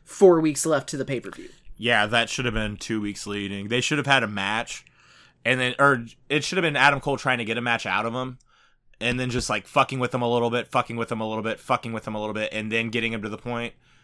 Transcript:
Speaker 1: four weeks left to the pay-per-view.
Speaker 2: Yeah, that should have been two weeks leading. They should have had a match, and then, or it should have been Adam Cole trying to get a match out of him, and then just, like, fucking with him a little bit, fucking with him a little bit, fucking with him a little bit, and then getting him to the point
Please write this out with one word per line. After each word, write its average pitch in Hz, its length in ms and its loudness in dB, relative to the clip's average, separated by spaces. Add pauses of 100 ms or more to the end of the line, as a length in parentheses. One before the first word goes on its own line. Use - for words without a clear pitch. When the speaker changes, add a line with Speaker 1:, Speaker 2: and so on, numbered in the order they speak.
Speaker 1:
four 175 380 8
weeks 156 240 2
left 151 240 2
to 151 80 -6
the 131 80 -4
pay-per-view. 107 440 -6 (280)
Speaker 2:
Yeah, 110 280 4
that 117 240 2
should 131 160 -4
have 117 80 -2
been 107 240 -4
two 110 240 -4
weeks 104 240 -6
leading. 101 440 -6
They 123 120 2
should 151 160 0
have 135 100 -2
had 135 160 4
a 107 40 0
match, 104 580 -4 (600)
and 127 140 2
then, 127 200 0
or 131 260 4 (240)
it 143 140 0
should 180 140 -4
have 185 60 2
been 151 120 0
Adam 139 240 6
Cole 139 180 -2
trying 127 200 0
to 117 80 -6
get 113 120 -2
a 120 40 -2
match 120 240 -2
out 101 200 0
of 117 80 -4
him, 127 260 -6 (600)
and 123 200 -2
then 127 100 -4
just, 120 200 -2
like, 107 180 -4
fucking 135 320 2
with 123 140 -2
him 127 80 -2
a 120 80 0
little 120 200 2
bit, 117 180 -2
fucking 117 300 -2
with 113 140 -6
him 110 100 -4
a 110 60 -4
little 110 160 -4
bit, 110 160 -6
fucking 117 340 -2
with 110 120 -8
him 110 80 -8
a 107 60 -6
little 107 160 -6
bit, 107 160 -4
and 107 200 -6
then 113 180 0
getting 113 240 -2
him 110 80 -6
to 104 80 -6
the 104 80 -8
point 117 360 -8 (300)